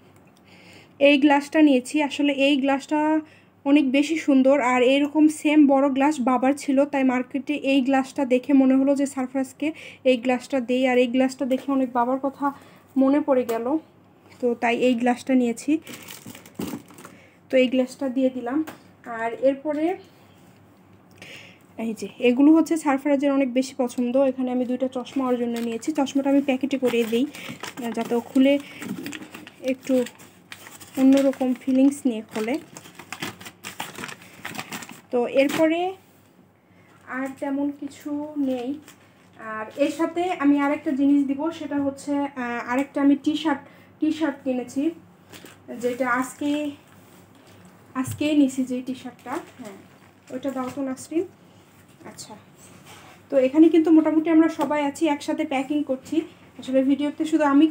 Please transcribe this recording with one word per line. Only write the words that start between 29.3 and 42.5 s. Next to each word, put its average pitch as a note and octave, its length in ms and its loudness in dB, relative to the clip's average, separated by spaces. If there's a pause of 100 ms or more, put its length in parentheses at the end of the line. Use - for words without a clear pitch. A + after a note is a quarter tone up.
একটু C4 420 -2 (920)
অন্যরকম C4+ 560 4
feelings C4+ 520 2
নিয়ে A3+ 160 -2 (120)
খোলে। A3+ 260 -4 (2500)
তো A#3+ 160 0
এরপরে D#4+ 640 0 (1120)
আর C4 200 -8 (120)
তেমন C#4+ 400 -4
কিছু D4 580 -10
নেই। C4 420 -4 (600)
আর A3 260 -10 (120)
এর C#4+ 140 2
সাথে E4 300 -4 (220)
আমি C#4+ 160 4
আরেকটা D4 320 -2
জিনিস C#4 360 2
দিব, C#4 240 -4
সেটা C#4+ 340 -8
হচ্ছে, C#4 320 -6
আহ, A#3+ 540 -6